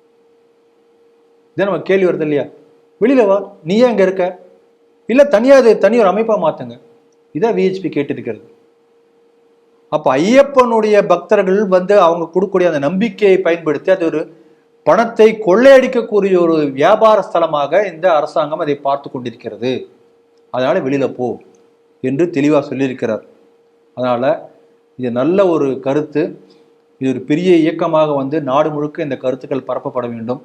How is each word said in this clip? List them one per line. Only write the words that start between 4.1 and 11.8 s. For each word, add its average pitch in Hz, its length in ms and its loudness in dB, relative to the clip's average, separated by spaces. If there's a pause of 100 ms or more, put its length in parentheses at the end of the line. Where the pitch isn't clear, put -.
இல்ல, 254 160 4
தனியா 269 340 4
இது, 226 200 6
தனி 208 220 2
ஒரு 202 100 4
அமைப்பா 214 280 0
மாத்துங்க. 139 420 -4 (540)
இதான் 196 220 -2
வி - 20 -2
ஹெச் 185 240 -2
பி 160 80 -6
கேட்டிருக்கிறது. 123 520 -6 (1500)
அப்ப - 280 -2
ஐயப்பனுடைய 220 920 2
பக்தர்கள் 190 580 0
வந்து 185 360 2